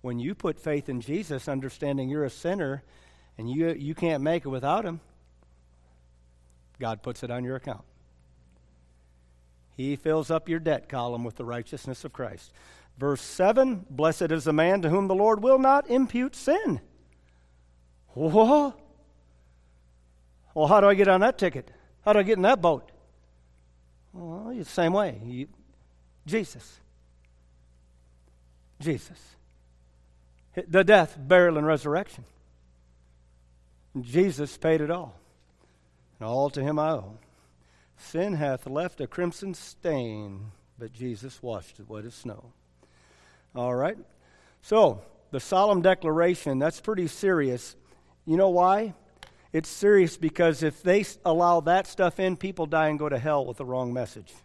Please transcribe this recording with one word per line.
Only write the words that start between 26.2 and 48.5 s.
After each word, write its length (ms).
Jesus. 540
Jesus. 560
The 160
death, 360
burial, 400
and 80
resurrection. 580
Jesus 580
paid 240
it 80
all. 300
"And 80
all 220
to 140
him 160
I 140
owe. 260
Sin 380
hath 320
left 340
a 60
crimson 480
stain, 1000
but 140
Jesus 500
washed 360
it 80
white 180
as 100
snow." 380
All 200
right. 220
So, 420
the 80
solemn 420
declaration, 800
that's 220
pretty 260
serious. 680
You 120
know 120
why? 460